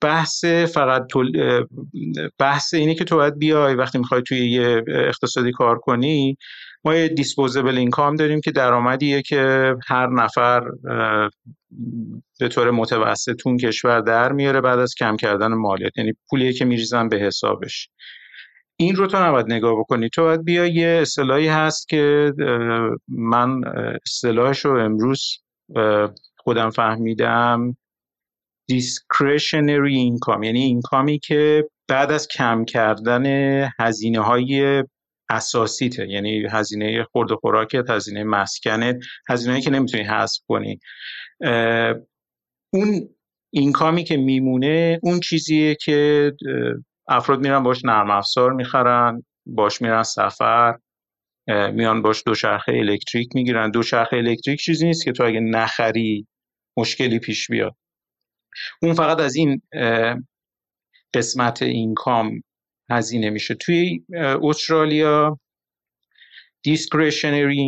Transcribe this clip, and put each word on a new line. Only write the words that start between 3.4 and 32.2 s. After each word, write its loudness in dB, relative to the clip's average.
وقتی -2
می‌خوای 0
توی -2
یه 2
اقتصادی 0
کار 2
کنی. 0
ما 2
یه 2
دیسپوزبل 0
اینکام 2
داریم 0
که -2
درآمدیه 2
که 2
هر 2
نفر، 2
اه، 0
به 0
طور 0
متوسط 0
تو -4
اون 2
کشور 2
در 2
میاره 2
بعد 2
از 0
کم -2
کردن 0
مالیات. -2
یعنی -2
پولیه 2
که -2
می‌ریزن 0
به 0
حسابش. -4
این 2
رو 2
تو -2
نباید 2
نگاه 2
بکنی. -2
تو 0
باید 2
بیای، 2
یه 2
اصطلاحی 0
هست 0
که، 2
اه، 0
من، 0
اه، -6
اصطلاحش -2
رو 2
امروز، -2
اه، 0
خودم -2
فهمیدم، 0
discretionary 0
income، -2
یعنی 0
اینکامی 0
که 2
بعد 2
از -2